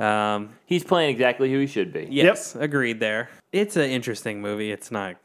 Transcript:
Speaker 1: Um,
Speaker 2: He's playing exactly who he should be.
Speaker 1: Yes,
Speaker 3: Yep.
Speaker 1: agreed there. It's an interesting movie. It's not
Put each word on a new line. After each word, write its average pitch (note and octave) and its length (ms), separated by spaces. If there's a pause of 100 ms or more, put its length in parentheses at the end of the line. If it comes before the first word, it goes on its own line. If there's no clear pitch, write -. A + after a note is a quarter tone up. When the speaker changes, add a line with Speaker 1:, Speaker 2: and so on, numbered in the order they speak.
Speaker 1:
Um, G#2 500 (160)
Speaker 2:
He's F3 180
playing E3 260
exactly B2 400
who C3+ 100
he C#3 60
should G2 260
be. E2 180
Speaker 1:
Yes, E3 440
Speaker 3:
Yep. C3 100
Speaker 1:
agreed B2+ 360
there. A2+ 300 (220)
It's G3+ 240
an D3 140
interesting A2+ 520
movie. G#2 280
It's - 200
not G2 340